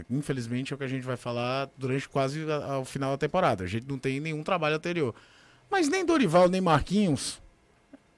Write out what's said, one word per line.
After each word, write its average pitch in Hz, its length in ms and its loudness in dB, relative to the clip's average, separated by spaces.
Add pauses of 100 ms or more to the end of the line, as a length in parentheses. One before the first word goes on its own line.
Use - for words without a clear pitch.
Infelizmente 127 640 -4
é 139 40 -8
o - 20 -8
que 139 60 -6
a 131 40 -4
gente 131 160 -4
vai 127 120 -4
falar 123 600 -2
durante 131 320 -2
quase 143 400 -2
a, 143 260 -2
ao 135 100 -2
final 139 260 -4
da 139 80 -2
temporada. 143 460 2
A - 20 -4
gente 113 220 -4
não 139 100 -4
tem 135 220 -4
nenhum 151 240 -6
trabalho 156 320 0
anterior. 160 360 -2 (560)
Mas 359 200 2
nem 370 180 0
Dorival, 202 420 6
nem 185 120 2
Marquinhos 175 840 2 (760)